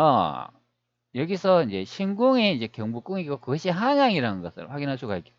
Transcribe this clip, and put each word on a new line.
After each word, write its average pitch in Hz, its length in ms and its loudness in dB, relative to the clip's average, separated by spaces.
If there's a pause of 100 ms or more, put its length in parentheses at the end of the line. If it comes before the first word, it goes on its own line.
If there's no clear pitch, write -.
(1160)
여기서 175 480 2
이제 98 200 -2
신궁이 202 680 2
이제 113 140 -2
경복궁이고 135 720 -6
그것이 156 300 -2
한양이라는 185 720 2
것을 85 300 -12
확인할 143 260 -4
수가 107 200 -4
있기 - 220 -10